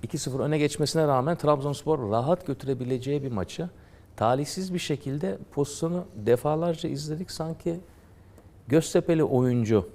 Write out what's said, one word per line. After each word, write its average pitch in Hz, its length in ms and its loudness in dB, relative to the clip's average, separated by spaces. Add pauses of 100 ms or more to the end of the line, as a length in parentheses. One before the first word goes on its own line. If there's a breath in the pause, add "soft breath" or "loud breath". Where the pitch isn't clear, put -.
İki 131 120 -6
sıfır 131 220 -4
öne 147 180 2
geçmesine 151 500 2
rağmen 139 300 2
Trabzonspor 143 760 0
rahat 135 360 0
götürebileceği 131 760 -4
bir 135 80 -6
maçı 117 380 -6 (460 loud breath)
talihsiz 143 580 0
bir 175 60 -2
şekilde 143 580 -4 (140)
pozisyonu 165 540 -2 (100)
defalarca 151 760 0
izledik. 151 420 -6
Sanki 165 480 -4 (880 loud breath)
Göztepe'li 160 560 4
oyuncu 123 720 4